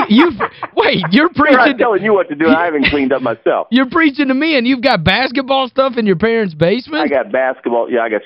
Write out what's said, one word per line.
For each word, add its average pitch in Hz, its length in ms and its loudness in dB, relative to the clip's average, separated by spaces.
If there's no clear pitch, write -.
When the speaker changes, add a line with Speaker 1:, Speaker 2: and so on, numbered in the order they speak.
Speaker 1:
<laughs> - 60 -2
Speaker 2:
You've, 285 260 4
wait, 294 360 0
you're 302 220 4
Speaker 1:
You're 294 180 2
not 254 100 4
Speaker 2:
preaching 247 160 2
Speaker 1:
telling 214 240 0
you 214 100 0
what 185 160 0
to 151 60 -8
do. 156 140 0
I 160 160 2
haven't 151 220 0
cleaned 135 260 0
up 127 100 -2
myself. 113 460 -2
Speaker 2:
<laughs> - 20 -20
You're 254 200 2
preaching 294 380 0
to 262 60 0
me, 302 220 0
and 240 100 0
you've 254 160 0
got 214 220 0
basketball 262 640 -2
stuff 262 280 -6
in 220 100 -2
your 190 100 2
parents' 214 380 -2
basement? 240 500 -2
Speaker 1:
I - 40 -2
got 127 220 -2
basketball. 127 600 -2
Yeah, 120 100 0
I 113 80 -2
got 104 180 -4